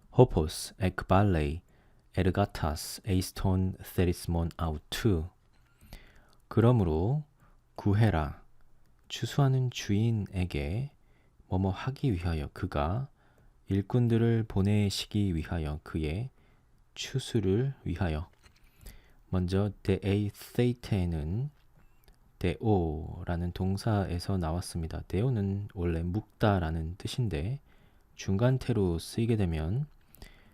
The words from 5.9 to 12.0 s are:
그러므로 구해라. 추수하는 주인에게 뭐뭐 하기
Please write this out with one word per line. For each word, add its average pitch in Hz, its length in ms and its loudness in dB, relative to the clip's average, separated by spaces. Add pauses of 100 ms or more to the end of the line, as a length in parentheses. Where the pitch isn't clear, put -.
그러므로 110 760 4 (500)
구해라. 98 720 2 (640)
추수하는 131 640 0
주인에게 101 1200 -2 (560)
뭐뭐 95 240 0
하기 131 400 -2